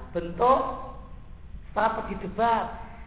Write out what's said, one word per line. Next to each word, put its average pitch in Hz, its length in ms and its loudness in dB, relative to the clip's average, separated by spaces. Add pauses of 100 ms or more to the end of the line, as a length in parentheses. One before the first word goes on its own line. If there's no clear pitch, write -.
(120)
bentuk 233 480 6 (1120)
strategi 220 480 2
debat. 214 560 2 (300)